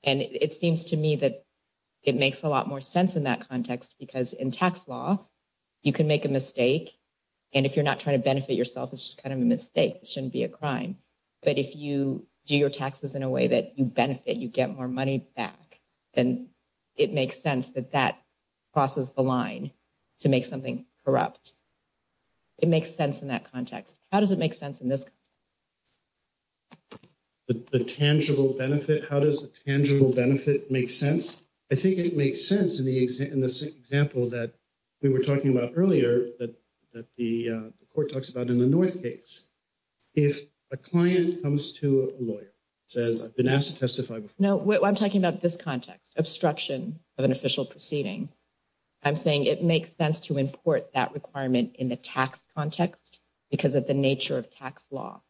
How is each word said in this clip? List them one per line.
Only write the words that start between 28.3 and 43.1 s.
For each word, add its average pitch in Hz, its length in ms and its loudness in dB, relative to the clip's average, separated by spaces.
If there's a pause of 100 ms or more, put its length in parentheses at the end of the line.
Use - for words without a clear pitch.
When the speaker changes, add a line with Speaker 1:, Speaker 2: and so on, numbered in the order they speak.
Speaker 2:
benefit, 143 560 0
how 143 100 0
does 147 220 2
the 143 100 -16 (140)
tangible 139 480 4
benefit 139 560 2
make 127 220 0
sense? - 500 0 (300)
I 143 40 2
think 190 220 2
it 175 180 0
makes 139 300 0
sense 185 340 2
in 131 60 0
the 131 200 2
exa-, 135 260 -4
in 135 100 0
this 127 220 2 (120)
example 139 540 0
that 117 240 -6 (480)
we 139 80 4
were 131 140 2
talking 139 320 2
about 120 200 0
earlier 123 520 4 (120)
that, 117 160 -6 (380)
that 117 140 -14 (100)
the, 117 320 -2
uh, 113 200 -6 (100)
the - 140 -20
court 151 200 -2
talks 135 160 -6
about 123 200 -6
in 120 100 4
the 123 80 4
North 175 340 2
case. - 460 -12 (680)
If 143 320 2 (260)
a 135 60 -10
client 175 640 2
comes 143 300 -2
to 135 460 2
a - 20 -4
lawyer, 104 320 -8 (320)
says, 117 380 -2